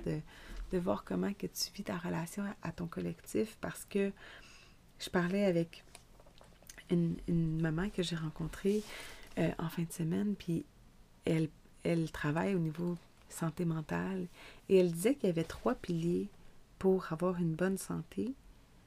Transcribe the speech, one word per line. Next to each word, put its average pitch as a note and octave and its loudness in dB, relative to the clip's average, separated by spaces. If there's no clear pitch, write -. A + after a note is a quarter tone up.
de, D#3 0
de F#3 2
voir G3 0
comment F#3+ 0
que F#3 -6
tu - -6
vis G3 -6
ta G3 -4
relation E3+ -4
à, G3+ -6
à - -4
ton E3+ -4
collectif, F3+ -4
parce - -6
que G3 0
je - -8
parlais F#3 4
avec E3+ 2
une, E3+ 4
une E3 2
maman E3 2
que F#3 -2
j'ai E3+ -2
rencontrée, E3 0
euh, E3+ 4
en D#3+ -2
fin E3+ -2
de E3 -6
semaine, F#3+ 0
puis - -2
elle, D#3+ 2
elle E3 2
travaille E3 0
au F3+ 4
niveau E3+ 0
santé E3 -2
mentale, F3 -2
et F#3+ 8
elle F3+ 8
disait F#3+ 2
qu'il G#3+ 0
y F3+ 4
avait E3 2
trois - -2
piliers F3 0
pour F#3+ 2
avoir F3 0
une E3 2
bonne F#3 0
santé, F#3+ -4